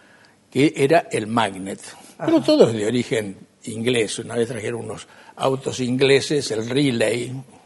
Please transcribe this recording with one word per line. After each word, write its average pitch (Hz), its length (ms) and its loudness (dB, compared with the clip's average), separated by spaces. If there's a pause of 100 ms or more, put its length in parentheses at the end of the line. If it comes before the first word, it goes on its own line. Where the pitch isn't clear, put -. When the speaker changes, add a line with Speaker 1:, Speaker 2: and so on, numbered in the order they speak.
(500)
Speaker 1:
que 147 280 4
era 147 340 4
el 110 160 -4
Magnet. 101 540 -2 (360)
Pero 320 200 0
Speaker 2:
Ajá. 247 80 0
Speaker 1:
todos 285 280 6
de 104 120 -2
origen 113 520 -2 (280)
inglés. 113 540 -2
Una 117 160 -10
vez 117 120 0
trajeron 113 380 -8
unos 104 220 -12 (280)
autos 135 440 -2
ingleses, 131 720 2
el 110 180 -4
Relay, 123 760 0 (220)